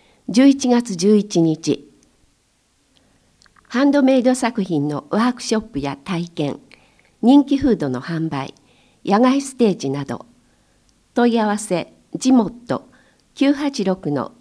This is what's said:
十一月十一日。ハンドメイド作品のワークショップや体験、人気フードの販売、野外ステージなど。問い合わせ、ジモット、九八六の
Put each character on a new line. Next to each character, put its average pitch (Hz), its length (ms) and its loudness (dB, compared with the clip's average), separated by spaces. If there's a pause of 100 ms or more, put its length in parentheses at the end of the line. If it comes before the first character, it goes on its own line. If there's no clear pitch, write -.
(300)
十 240 160 4
一 277 220 4
月 240 300 0
十 202 180 4
一 208 260 0
日。 156 480 -2 (1700)
ハ 254 220 -2
ン 277 60 4
ド 285 120 2
メ 262 140 4
イ 240 60 2
ド 254 120 2
作 240 260 -4
品 156 280 -2
の 147 200 -6
ワ 208 120 -2
ー 247 120 0
ク 247 80 -18
シ - 140 -4
ョ 220 40 0
ッ - 20 -2
プ 214 180 -12
や 139 240 -6
体 175 240 -6
験、 147 320 -6 (640)
人 277 240 6
気 285 120 0
フ 269 140 0
ー 214 60 2
ド 151 100 -4
の 127 140 -6
販 160 260 -6
売、 139 260 -8 (520)
野 202 160 2
外 262 200 2
ス - 140 -14
テ 226 160 2
ー 170 60 -6
ジ 139 120 -8
な 143 140 -6
ど。 - 220 -12 (880)
問 240 200 2
い 233 60 0
合 214 80 0
わ 208 100 -2
せ、 180 360 -6 (200)
ジ 254 200 0
モ 226 160 4
ッ - 40 -12 (140)
ト、 - 220 -6 (460)
九 277 180 2
八 277 320 -4
六 185 260 -2
の 139 300 -4